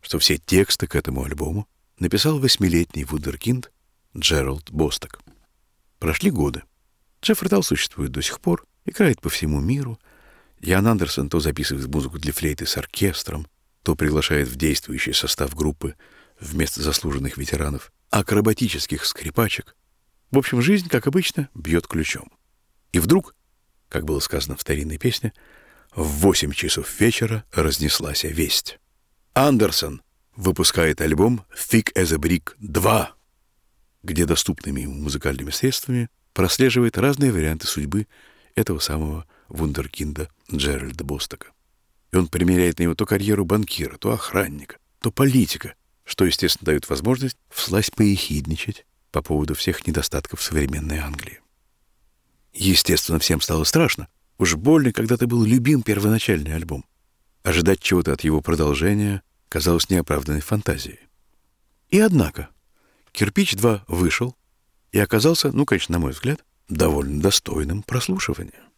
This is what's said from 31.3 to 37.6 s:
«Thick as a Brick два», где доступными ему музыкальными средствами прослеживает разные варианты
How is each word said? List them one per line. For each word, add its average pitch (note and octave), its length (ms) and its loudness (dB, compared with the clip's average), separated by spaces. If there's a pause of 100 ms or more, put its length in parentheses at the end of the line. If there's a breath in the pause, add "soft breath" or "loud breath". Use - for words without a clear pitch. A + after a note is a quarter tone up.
«Thick - 400 0
as E2+ 200 2
a D#2 40 0
Brick E2+ 400 -2
два», G2 560 0 (880)
где D#2+ 220 0
доступными D2 580 -2
ему C#2 120 -10
музыкальными C#2+ 560 -4
средствами B2 580 -2 (240)
прослеживает A#2+ 680 2
разные C3+ 340 2
варианты D#2 340 0